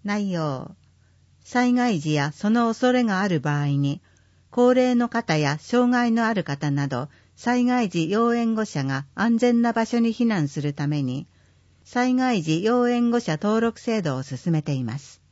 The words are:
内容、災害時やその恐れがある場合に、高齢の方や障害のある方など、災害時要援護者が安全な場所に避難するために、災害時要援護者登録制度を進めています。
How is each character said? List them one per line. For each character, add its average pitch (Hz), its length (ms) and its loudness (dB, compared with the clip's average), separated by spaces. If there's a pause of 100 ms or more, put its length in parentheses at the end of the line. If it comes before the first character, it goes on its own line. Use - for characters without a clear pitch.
内 202 260 -2
容、 156 440 -4 (680)
災 247 300 0
害 247 260 2
時 151 140 -2
や 147 180 0
そ - 180 -4
の 233 200 2
恐 247 240 2
れ 247 100 4
が 202 160 0
あ 202 80 0
る 165 140 0
場 147 180 -2
合 143 80 0
に、 143 340 0 (480)
高 247 240 4
齢 254 220 2
の 240 140 0
方 202 280 -2
や 151 220 0
障 247 320 2
害 240 200 2
の 226 140 2
あ 226 80 0
る 180 120 -2
方 143 260 -4
な 143 160 0
ど、 135 220 -4 (260)
災 247 300 0
害 247 240 0
時 165 200 -2
要 233 240 2
援 233 220 0
護 220 80 -2
者 147 220 -4
が 135 280 -4
安 233 240 0
全 240 240 4
な 233 120 2
場 226 120 0
所 240 140 -2
に 226 140 0
避 240 120 0
難 190 220 0
す 143 140 -6
る 147 120 -4
た 143 140 -6
め 147 160 0
に、 131 240 -6 (560)
災 254 320 0
害 254 260 2
時 160 220 -2
要 240 240 2
援 240 240 2
護 240 80 2
者 175 140 -4
登 208 260 0
録 226 200 -2
制 220 220 -2
度 151 140 -2
を 131 80 -6
進 139 300 -6
め 156 80 2
て 147 120 -4
い 131 120 -4
ま 113 120 -6
す。 - 240 -16 (100)